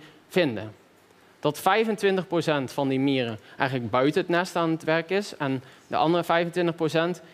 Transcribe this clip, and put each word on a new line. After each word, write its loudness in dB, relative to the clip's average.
vinden. -2
Dat -2
vijfentwintig 2
procent 0
van -2
die 0
mieren 0
eigenlijk -2
buiten 2
het -6
nest 0
aan 0
het -2
werk 0
is -4
en -4
de -6
andere 2
vijfentwintig 0
procent -2